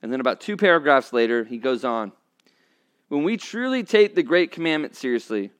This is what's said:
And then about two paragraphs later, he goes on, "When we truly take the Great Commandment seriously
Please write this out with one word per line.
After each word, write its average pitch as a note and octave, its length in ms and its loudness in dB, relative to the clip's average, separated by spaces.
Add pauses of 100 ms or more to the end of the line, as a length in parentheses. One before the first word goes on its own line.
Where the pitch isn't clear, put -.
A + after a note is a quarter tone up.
And A2 120 -8
then C3 80 -4
about B2 200 -2
two G#3 160 -8
paragraphs D3+ 560 4
later, A#2 300 2
he A#2 160 -10
goes B2 260 -4
on, A2+ 280 -4 (960)
"When C#3+ 160 -2
we G#3+ 120 -2
truly B3 460 -6
take G#3 320 4
the F3 80 2
Great E3 300 2
Commandment D#3+ 420 -4
seriously A2 640 -4